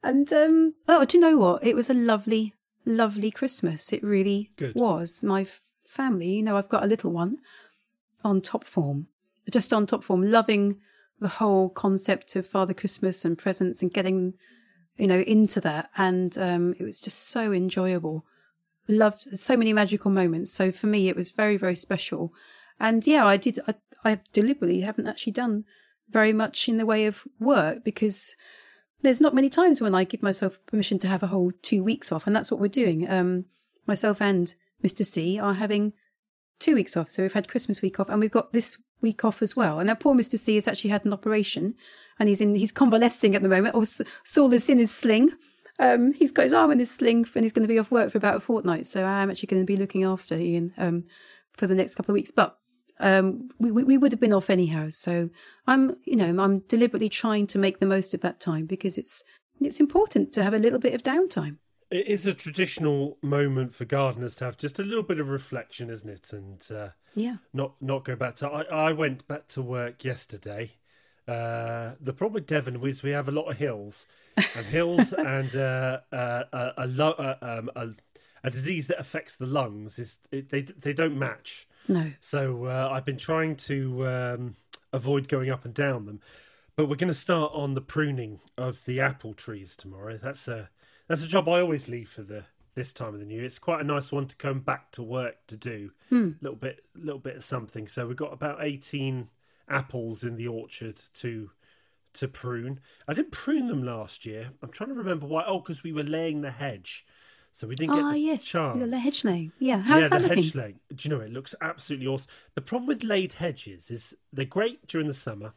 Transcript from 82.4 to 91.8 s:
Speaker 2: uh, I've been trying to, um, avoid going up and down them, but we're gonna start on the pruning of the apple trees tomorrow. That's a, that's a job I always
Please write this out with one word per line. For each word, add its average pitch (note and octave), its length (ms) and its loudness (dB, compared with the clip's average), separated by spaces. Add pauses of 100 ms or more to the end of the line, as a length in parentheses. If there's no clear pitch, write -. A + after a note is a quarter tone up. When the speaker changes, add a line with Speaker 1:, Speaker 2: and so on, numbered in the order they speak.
Speaker 2:
uh, C3 260 -4
I've C3 140 -6
been C3+ 120 -6
trying D#3+ 400 -4
to, C3 500 -6
um, B2 480 -6 (380)
avoid C3+ 340 -2
going C3 220 -2
up B2+ 160 -6
and A#2+ 80 -14
down C3 320 -4
them, G#2 160 -14 (560)
but D#3 100 0
we're C#3+ 80 -2
gonna F3 180 -2
start D#3 400 -2
on C#3+ 200 -4
the C3+ 80 -6
pruning C3 580 -6 (180)
of B2+ 280 -8
the B2+ 160 -4
apple C3 320 -4
trees G2 420 -16
tomorrow. G2 460 -16
That's B2+ 260 -12
a, A2+ 220 -12 (400)
that's D#3+ 140 -2
a E3 40 -12
job E3+ 220 2
I F3 100 4
always D#3+ 300 -2